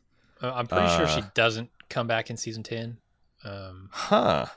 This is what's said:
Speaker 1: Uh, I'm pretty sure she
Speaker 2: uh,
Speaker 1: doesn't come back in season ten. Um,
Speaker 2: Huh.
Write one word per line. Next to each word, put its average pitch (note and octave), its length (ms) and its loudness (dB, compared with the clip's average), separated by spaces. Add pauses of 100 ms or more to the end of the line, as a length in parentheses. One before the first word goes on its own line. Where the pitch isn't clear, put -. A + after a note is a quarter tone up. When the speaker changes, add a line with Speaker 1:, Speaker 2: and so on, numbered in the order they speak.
(420)
Speaker 1:
Uh, B2+ 100 -4
I'm B2 140 -4
pretty F2+ 300 4
sure D#2+ 100 4
she D#2 140 2
Speaker 2:
uh, G2+ 140 -6
Speaker 1:
doesn't A2+ 360 2 (180)
come A#2 200 -2
back A2+ 200 0
in A#2 80 -8
season A2+ 280 -8
ten. A2+ 320 -8 (480)
Um, F#2+ 480 -14
Speaker 2:
Huh. - 540 4 (100)